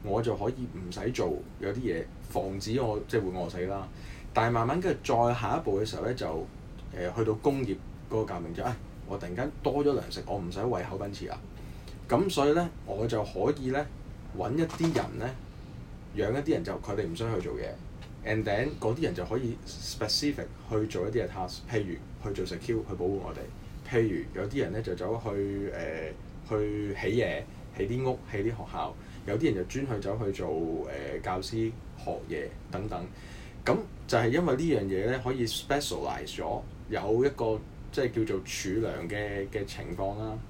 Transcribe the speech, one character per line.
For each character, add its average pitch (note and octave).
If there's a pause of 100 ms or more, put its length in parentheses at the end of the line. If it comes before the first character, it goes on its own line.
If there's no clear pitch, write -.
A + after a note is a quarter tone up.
我 G#2+
就 A#2
可 G2+
以 B2+ (200)
唔 F2+
使 G#2
做 F#2 (260)
有 G2
啲 G2+
嘢， F2+ (260)
防 G2
止 A2
我 F2
即 A#2+
係 G#2+
會 F#2
餓 F2
死 F2+
啦。 F#2+ (460)
但 A#2
係 -
慢 A#2
慢 D3
跟 F#3 (120)
住 C3+
再 A#2+
下 A#2
一 -
步 G2
嘅 G#2+
時 G#2+
候 D#2+
咧， A2+
就， E2+ (500)
誒， F2+
去 A2+
到 A2
工 C3+
業 G2+ (340)
嗰 A2
個 -
革 G2
命 E2+
就， -
啊， B2 (320)
我 G2
突 -
然 F2+
間 B2+ (100)
多 C#3+
咗 C#3+
糧 B2+
食， -
我 -
唔 F2
使 F2+
為 A2
口 F#2+
奔 G2+
馳 F2+
啦。 - (720)
咁 F#3
所 C#3+
以 D3+
咧， F3 (200)
我 G#2+
就 A2+
可 B2
以 C3
咧 C#3+ (520)
搵 G2+
一 E3
啲 E3
人 - (140)
咧， -
養 A#2
一 C3+
啲 D#3
人 E3+
就 F#2+
佢 G2+
哋 G#2
唔 E2+
需 A2
要 A2+
去 -
做 B1
嘢， A1+ (600)
and A2
then G#2+ (100)
嗰 A2+
啲 D#3+
人 -
就 F2+
可 A2
以 A#2 (100)
specific - (240)
去 G#2+
做 F#2
一 G#2+
啲 A#2
嘅 -
task， F#2 (100)
譬 A2+
如 F2 (280)
去 G2+
做 F#2+
secure F#2
去 F#2+
保 F2
護 G2
我 -
哋， -
譬 A#2
如 G2+ (180)
有 D3+
啲 C#3
人 F#2+
咧 G#2+
就 G2
走 F#2+
去， G2+
誒， D#2+
去 G#2
起 A2
嘢， A2 (360)
起 G2
啲 B2+
屋， B2+ (120)
起 A2+
啲 G2+
學 A#2 (160)
校， - (300)
有 E3
啲 C3
人 B2
就 F#2
專 C3
去 G#2+
走 G2+
去 G2
做， F#2
誒， D2
教 F#2+
師 A2+ (260)
學 - (120)
嘢 D2+ (240)
等 G2+
等。 F2+ (600)
咁 - (300)
就 B2
係 A#2
因 E3
為 C#3+
呢 C3+
樣 D3+
嘢 G2
咧， B2+
可 B2+
以 B2+
specialize F2
咗， G#2+ (280)
有 G#2+
一 C#3+
個 A2 (320)
即 D3
係 B2
叫 A2
做 F#2
儲 G2+
糧 E2+
嘅， G2+
嘅 G2+
情 -
況 G2
啦。 A2 (120)